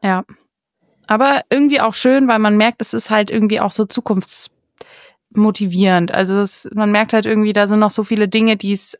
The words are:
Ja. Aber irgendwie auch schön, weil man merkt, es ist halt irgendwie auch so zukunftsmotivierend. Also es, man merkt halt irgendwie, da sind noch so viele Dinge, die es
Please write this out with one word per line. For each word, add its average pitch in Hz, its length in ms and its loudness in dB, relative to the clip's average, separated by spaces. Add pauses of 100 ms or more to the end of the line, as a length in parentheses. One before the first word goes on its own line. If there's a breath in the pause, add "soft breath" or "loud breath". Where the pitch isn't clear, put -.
Ja. 190 220 -2 (840)
Aber 269 320 2 (100)
irgendwie 277 300 2
auch 220 140 -2
schön, 262 340 2
weil 226 100 2
man 214 180 2
merkt, 220 240 2
es 226 140 -8
ist 226 160 -6
halt 214 200 0
irgendwie 214 300 0
auch 196 120 -2
so 214 120 -2
zukunftsmotivierend. - 2250 -2
Also 190 240 0
es, 202 360 -4
man 208 200 0
merkt 214 200 0
halt 214 140 0
irgendwie, 214 260 0
da 208 140 2
sind 214 140 2
noch 214 100 2
so 214 140 -4
viele 214 240 0
Dinge, 220 280 2
die 202 160 -4
es - 280 -6